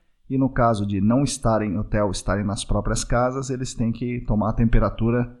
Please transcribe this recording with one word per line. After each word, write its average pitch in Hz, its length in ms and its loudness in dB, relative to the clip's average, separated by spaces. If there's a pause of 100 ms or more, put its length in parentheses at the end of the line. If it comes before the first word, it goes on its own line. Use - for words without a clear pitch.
(320)
E 135 60 0
no 135 100 2
caso 117 380 2
de 101 160 -2
não 117 220 4
estarem 110 480 0
em 85 80 -4
hotel, 104 320 0
estarem 98 340 -2
nas 98 180 -4
próprias 104 400 -2
casas, 127 460 -2
eles 127 240 -6
têm 117 180 -2
que 120 360 -4
tomar 107 240 0
a - 20 -4
temperatura 117 880 2